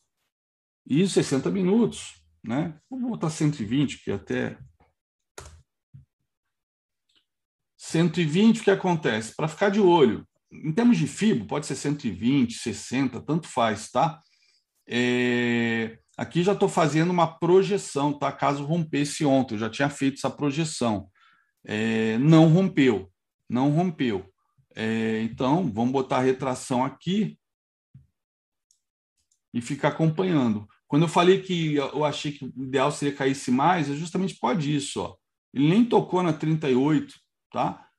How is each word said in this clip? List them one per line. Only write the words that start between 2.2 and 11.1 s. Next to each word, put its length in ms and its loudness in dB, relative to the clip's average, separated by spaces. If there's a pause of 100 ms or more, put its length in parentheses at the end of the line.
né? 340 -6 (120)
Vou 100 -8
botar 300 -4
cento 320 -2
e 40 -6
vinte, 380 -2
que 80 -6
até 460 -4 (3250)
cento 420 0
e 60 2
vinte, 340 4
o 40 -12
que 80 4
acontece? 640 -2
Pra 120 -2
ficar 220 0
de 100 2
olho, 480 4 (240)
em 220 -8
termos 240 4
de 100 0
fibo, 380 0